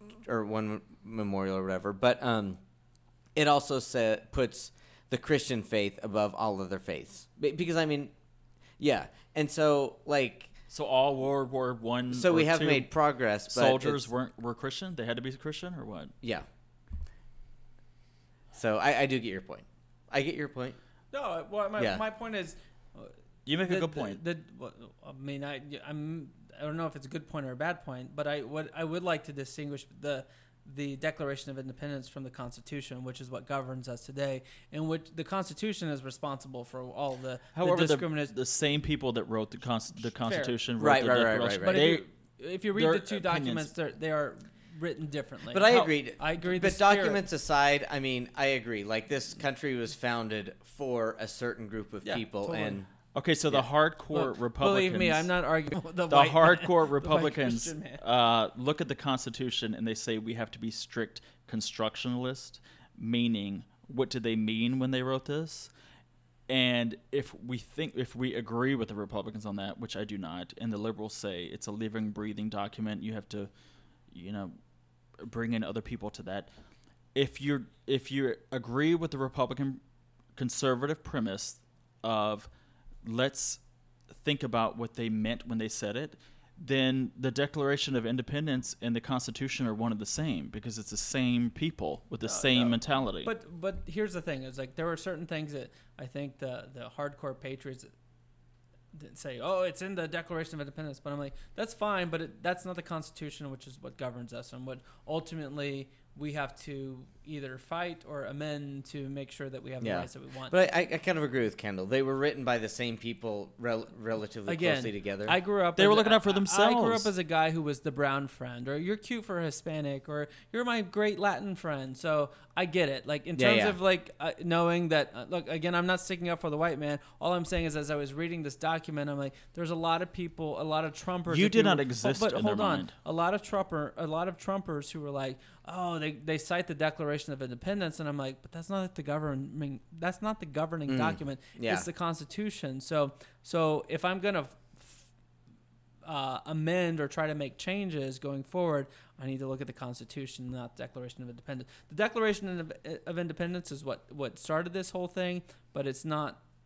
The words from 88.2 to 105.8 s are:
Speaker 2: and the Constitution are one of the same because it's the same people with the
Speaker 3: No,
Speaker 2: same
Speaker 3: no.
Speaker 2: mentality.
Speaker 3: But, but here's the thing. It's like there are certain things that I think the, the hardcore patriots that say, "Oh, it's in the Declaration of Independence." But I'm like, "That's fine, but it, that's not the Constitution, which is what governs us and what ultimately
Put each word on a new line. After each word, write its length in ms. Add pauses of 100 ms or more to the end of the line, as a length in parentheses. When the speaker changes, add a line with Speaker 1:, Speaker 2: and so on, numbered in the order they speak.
Speaker 2:
and 120
the 60
Constitution 640
are 80
one 200
of 60
the 60
same 440
because 280
it's 120
the 80
same 520
people 600
with 100
the 80
Speaker 3:
No, 60
Speaker 2:
same 300
Speaker 3:
no. 60
Speaker 2:
mentality. 540
Speaker 3:
But, 380
but 240
here's 260
the 100
thing. 220
It's 140
like 180
there 160
are 60
certain 280
things 280
that 180 (260)
I 80
think 340
the, 340
the 240
hardcore 420
patriots 460 (1120)
that 180
say, 220
"Oh, 220
it's 200
in 140
the 120
Declaration 480
of 60
Independence." 380
But 140
I'm 60
like, 140 (220)
"That's 180
fine, 360
but 120
it, 220
that's 220
not 100
the 60
Constitution, 720
which 160
is 140
what 160
governs 360
us 200
and 120
what 140 (280)
ultimately 800 (260)